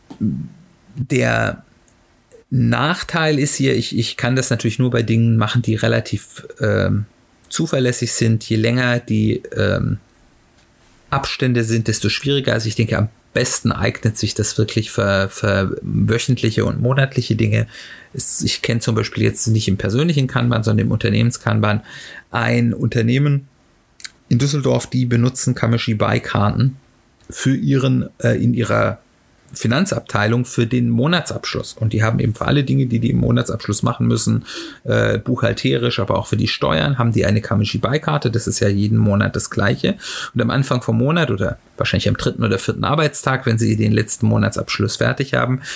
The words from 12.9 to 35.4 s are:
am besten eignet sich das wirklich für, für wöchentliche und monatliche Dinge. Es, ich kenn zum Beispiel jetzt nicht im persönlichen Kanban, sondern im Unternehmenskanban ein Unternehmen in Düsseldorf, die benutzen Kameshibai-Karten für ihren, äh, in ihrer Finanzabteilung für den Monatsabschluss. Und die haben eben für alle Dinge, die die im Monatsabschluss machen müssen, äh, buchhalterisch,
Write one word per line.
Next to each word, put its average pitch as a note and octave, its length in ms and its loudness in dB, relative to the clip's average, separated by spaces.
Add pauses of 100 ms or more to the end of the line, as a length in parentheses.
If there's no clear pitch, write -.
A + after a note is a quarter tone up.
am A2 120 2 (260)
besten - 380 0
eignet - 440 -2
sich - 180 -4
das - 240 -4
wirklich G#2+ 340 -2
für, G2 360 0
für G2 540 0
wöchentliche A2 840 0
und A#2 160 -2
monatliche B2+ 540 0
Dinge. A2 320 0 (480)
Es, - 280 -2
ich - 200 -4
kenn A#2 180 -2
zum A#2 140 0
Beispiel A2 300 -2
jetzt A2 240 0
nicht A2 180 2
im F#2+ 100 2
persönlichen C3 520 0
Kanban, A#2+ 340 0
sondern A2 240 2
im A#2 60 0
Unternehmenskanban G#2+ 880 2 (480)
ein A#2 420 2
Unternehmen B2+ 760 0 (800)
in B2 100 4
Düsseldorf, C3 500 0
die B2+ 180 0
benutzen A#2+ 500 0
Kameshibai-Karten A2+ 1200 0 (520)
für - 280 0
ihren, C3 520 0 (140)
äh, A#2+ 180 2
in A#2+ 140 2
ihrer A2 460 0 (520)
Finanzabteilung A2+ 920 0
für A#2+ 240 0
den A#2+ 220 0
Monatsabschluss. - 840 -2
Und A2 200 -2
die G#2+ 120 2
haben A#2 160 2
eben G#2+ 160 0
für - 100 -6
alle C#3+ 160 2
Dinge, C3+ 240 0
die A#2 140 0
die A2+ 100 0
im A#2+ 60 2
Monatsabschluss A#2 640 0
machen A#2+ 240 0
müssen, A2+ 380 0 (400)
äh, A2 340 0
buchhalterisch, B2 800 -2